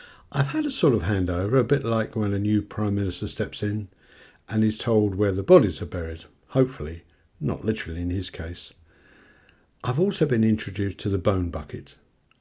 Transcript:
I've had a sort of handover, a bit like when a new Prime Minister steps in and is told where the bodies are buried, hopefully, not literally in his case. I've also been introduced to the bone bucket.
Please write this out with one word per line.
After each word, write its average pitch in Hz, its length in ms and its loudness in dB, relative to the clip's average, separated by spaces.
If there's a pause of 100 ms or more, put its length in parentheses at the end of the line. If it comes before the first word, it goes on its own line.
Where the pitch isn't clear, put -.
(320)
I've 139 220 0
had 311 100 0
a 294 60 -2
sort 147 240 4
of 98 80 2
handover, 95 580 0
a - 20 2
bit 135 220 0
like 113 320 -2
when 104 160 0
a 101 60 0
new 104 240 2
Prime 104 320 -4
Minister 101 340 -4
steps - 340 -6
in 104 260 -4 (600)
and 110 160 2
is 107 140 0
told 104 380 2
where 101 160 2
the 95 100 -2
bodies 127 400 6
are 90 40 -6
buried, 82 380 -8 (240)
hopefully, 85 540 0 (360)
not 107 280 -4
literally 87 340 -4
in 90 80 -2
his 90 220 -4
case. - 420 -10 (1080)
I've 123 180 -2
also 196 240 2
been 127 180 2
introduced 101 580 0
to 104 100 -2
the 98 80 0
bone 92 320 2
bucket. - 460 -12 (440)